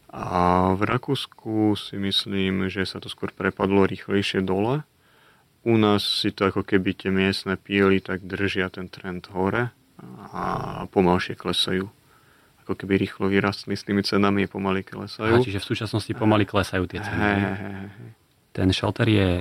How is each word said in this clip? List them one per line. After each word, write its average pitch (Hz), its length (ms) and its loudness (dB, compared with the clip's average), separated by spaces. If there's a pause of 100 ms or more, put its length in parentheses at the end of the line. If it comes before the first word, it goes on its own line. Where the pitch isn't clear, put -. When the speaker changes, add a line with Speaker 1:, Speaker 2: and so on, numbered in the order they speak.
(140)
Speaker 1:
A - 100 -10 (540)
v 107 80 0
Rakúsku 110 880 -2
si - 240 -8
myslím, 95 720 -2
že 95 160 -4
sa 95 160 -10
to - 80 -14
skôr - 240 -8
prepadlo 98 560 2
rýchlejšie 98 560 -2
dole. 110 400 0 (800)
U 117 80 4
nás 104 320 4
si - 240 -2
to 98 160 0
ako 95 160 0
keby 95 320 0
tie - 160 -4
miestne 95 480 0
píly 98 400 4
tak 92 240 -6
držia 92 480 -4
ten 92 160 -12
trend 90 480 -12
hore 104 400 0 (560)
a 90 120 -8 (520)
pomalšie 92 400 2
klesajú. 95 560 -2 (720)
Ako - 160 -6
keby 98 160 2
rýchlo 98 320 -2
vyrastli 98 480 0
s - 80 -14
tými 101 160 0
cenami, 101 480 2
pomaly 98 400 -4
klesajú. 110 480 -2
Speaker 2:
Aha, 123 80 4
čiže 101 160 -4
v - 80 -10
súčasnosti 107 480 -4
pomaly 107 320 4
klesajú 95 400 0
tie - 80 -10
ceny, 101 240 -4
Speaker 1:
Hej, 104 160 2
Speaker 2:
hej? 98 80 2
Speaker 1:
hej, 98 160 -2
hej, 98 320 -12
hej. 117 180 -18 (460)
Speaker 2:
Ten 95 160 2
shelter 107 320 0
je 101 240 4 (120)